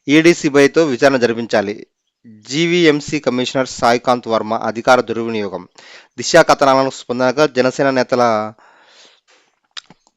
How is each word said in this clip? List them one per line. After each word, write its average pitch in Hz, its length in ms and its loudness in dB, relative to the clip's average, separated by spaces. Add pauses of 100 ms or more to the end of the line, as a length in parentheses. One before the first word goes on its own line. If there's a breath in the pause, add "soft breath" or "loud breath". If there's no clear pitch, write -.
ఈడీ 160 260 4
సీబీఐతో 143 520 2
విచారణ 139 320 2
జరిపించాలి. 113 720 -2 (400)
జీవీఎంసీ 147 920 -2
కమిషనర్ 127 480 -4
సాయికాంత్ 123 600 -2
వర్మ 110 260 -2
అధికార 117 480 0
దుర్వినియోగం. 107 640 -8 (500 loud breath)
దిశ 120 180 -2
కథనాలను 135 540 2
స్పందనగా 127 560 -2
జనసేన 131 440 -2
నేతల, 120 640 0 (1600 soft breath)